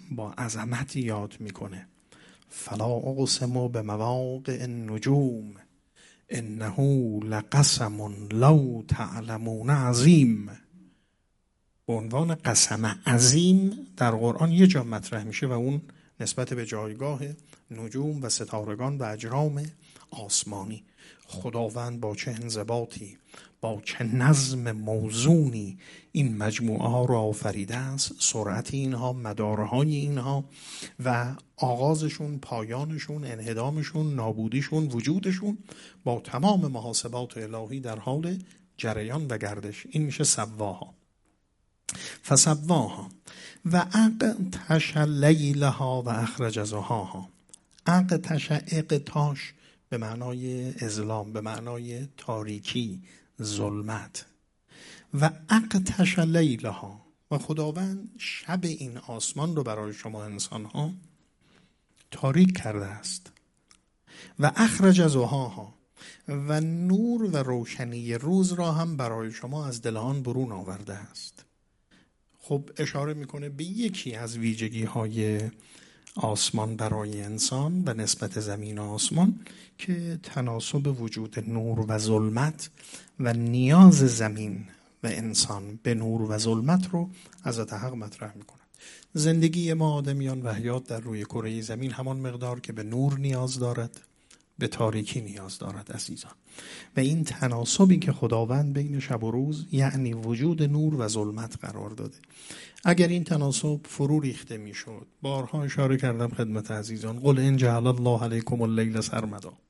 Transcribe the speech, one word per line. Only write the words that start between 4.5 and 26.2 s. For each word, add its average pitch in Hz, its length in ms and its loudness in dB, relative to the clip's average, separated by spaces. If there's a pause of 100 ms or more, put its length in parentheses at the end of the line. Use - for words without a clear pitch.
النجوم 117 960 0 (720)
انه 113 960 0
لقسم 104 1080 2
لو 127 560 6
تعلمون 113 840 -4
عظیم. 123 800 6 (1400)
به 120 60 -2
عنوان 127 420 -2
قسم 107 720 0
عظیم 170 640 6 (240)
در 120 140 2
قرآن 120 420 2
یه 180 140 10
جا 151 180 6
مطرح 110 400 -6
می‌شه 110 220 -4
و 127 60 0
اون 131 300 0 (380)
نسبت 127 340 -4
به 117 120 -6
جایگاه 117 540 -6 (500)
نجوم 131 520 -6
و 120 60 -4
ستارگان 110 680 -4
و 127 60 -4
اجرام 127 580 -2 (480)
آسمانی. 101 720 -6 (420)
خداوند 117 760 -6
با 107 140 -6
چه - 160 -8
انضباطی، 113 880 -6 (420)
با 110 240 -6
چه - 200 -6
نظم 127 680 4
موزونی 110 1080 2 (340)
این 123 240 0